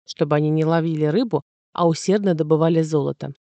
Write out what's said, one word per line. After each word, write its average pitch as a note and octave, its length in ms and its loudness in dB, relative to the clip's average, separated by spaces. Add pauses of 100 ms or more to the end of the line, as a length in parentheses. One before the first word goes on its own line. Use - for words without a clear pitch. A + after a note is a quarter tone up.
чтобы D3 320 -2
они D3+ 120 2
не D#3 160 0
ловили D#3+ 420 0
рыбу, F3+ 360 0 (300)
а F3 160 0
усердно F#3+ 460 0
добывали D#3+ 480 2
золото. C#3+ 520 -4 (120)